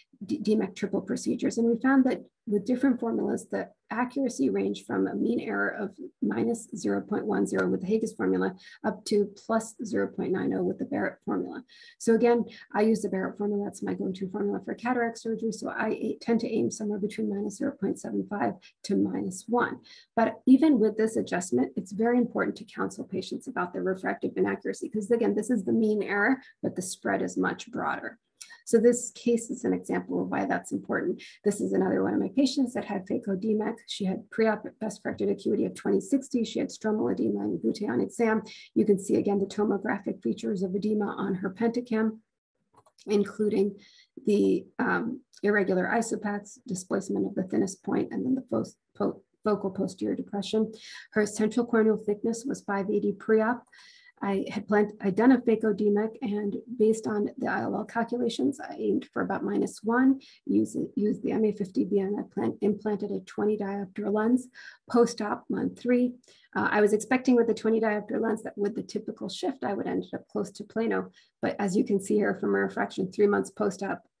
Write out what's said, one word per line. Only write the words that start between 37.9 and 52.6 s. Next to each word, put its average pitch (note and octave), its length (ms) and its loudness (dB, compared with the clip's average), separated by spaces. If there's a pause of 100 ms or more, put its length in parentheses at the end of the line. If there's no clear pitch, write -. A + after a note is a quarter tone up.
exam. A3 440 0 (300)
You A3 120 4
can G3+ 120 6
see - 180 -2
again G3+ 240 2
the F#3+ 60 0
tomographic G3+ 760 -2
features A3 420 -4
of F3+ 100 -2
edema G#3 340 0 (100)
on G3 180 -2
her F#3 140 -4
pentacam, A3+ 680 -2 (880)
including G3+ 680 2 (480)
the, G3 400 4 (140)
um, F#3 420 -2 (220)
irregular F#3+ 440 2
isopatz, G#3 800 -2
displacement G3 600 -2
of F#3+ 100 -4
the G3 80 -2
thinnest - 400 -2
point, - 280 0
and - 140 -4
then B3+ 100 2
the B3+ 140 -2
fo-, - 280 -4 (180)
po-, - 260 -4 (220)
focal G3+ 280 0
posterior F#3+ 440 -4
depression. A3 560 -2 (400)
Her G#3+ 140 2
central A3 400 0
corneal A3 320 4
thickness A3+ 480 -4
was A3+ 160 -6